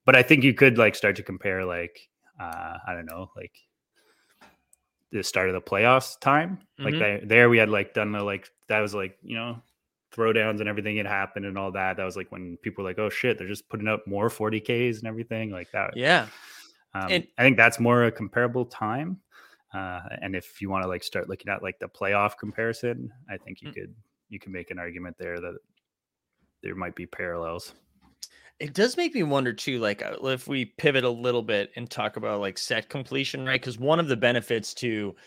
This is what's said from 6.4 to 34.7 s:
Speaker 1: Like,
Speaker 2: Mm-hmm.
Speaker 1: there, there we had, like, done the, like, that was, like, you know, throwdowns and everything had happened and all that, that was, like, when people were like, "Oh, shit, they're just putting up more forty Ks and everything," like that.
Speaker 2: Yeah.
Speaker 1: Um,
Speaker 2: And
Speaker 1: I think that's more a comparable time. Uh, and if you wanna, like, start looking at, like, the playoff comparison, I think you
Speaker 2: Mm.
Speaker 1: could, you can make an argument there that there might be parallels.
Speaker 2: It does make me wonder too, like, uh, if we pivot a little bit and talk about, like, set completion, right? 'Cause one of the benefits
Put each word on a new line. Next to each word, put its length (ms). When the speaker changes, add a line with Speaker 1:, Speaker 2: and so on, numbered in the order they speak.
Speaker 1:
Like, 160
Speaker 2:
Mm-hmm. 40
Speaker 1:
there, 240
there 260
we 100
had, 100
like, 240
done 180
the, 120
like, 260
that 140
was, 120
like, 280
you 140
know, 260
throwdowns 480
and 100
everything 280
had 80
happened 400
and 120
all 140
that, 260
that 80
was, 100
like, 160
when 260
people 260
were 60
like, 100
"Oh, 100
shit, 280
they're 100
just 220
putting 180
up 200
more 220
forty 300
Ks 400
and 80
everything," 440
like 200
that. 240
Speaker 2:
Yeah. 320
Speaker 1:
Um, 180
Speaker 2:
And 160
Speaker 1:
I 60
think 140
that's 220
more 260
a 60
comparable 540
time. 560
Uh, 280
and 140
if 260
you 80
wanna, 180
like, 160
start 260
looking 220
at, 100
like, 180
the 100
playoff 480
comparison, 720
I 80
think 240
you 80
Speaker 2:
Mm. 40
Speaker 1:
could, 220
you 100
can 140
make 180
an 80
argument 380
there 240
that 160
there 120
might 200
be 100
parallels. 680
Speaker 2:
It 140
does 240
make 160
me 100
wonder 300
too, 260
like, 220
uh, 220
if 240
we 180
pivot 380
a 60
little 340
bit 320
and 160
talk 260
about, 220
like, 180
set 320
completion, 560
right? 160
'Cause 160
one 220
of 80
the 100
benefits 580